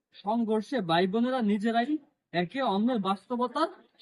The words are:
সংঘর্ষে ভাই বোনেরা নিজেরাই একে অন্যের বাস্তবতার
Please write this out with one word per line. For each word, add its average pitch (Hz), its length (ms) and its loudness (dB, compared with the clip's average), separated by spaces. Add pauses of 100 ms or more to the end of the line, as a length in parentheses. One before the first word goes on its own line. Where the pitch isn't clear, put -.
(220)
সংঘর্ষে 220 560 0 (120)
ভাই 175 220 4
বোনেরা 247 280 0 (100)
নিজেরাই 226 420 0 (400)
একে 175 280 -2 (140)
অন্যের 226 240 2 (100)
বাস্তবতার 240 600 -2 (340)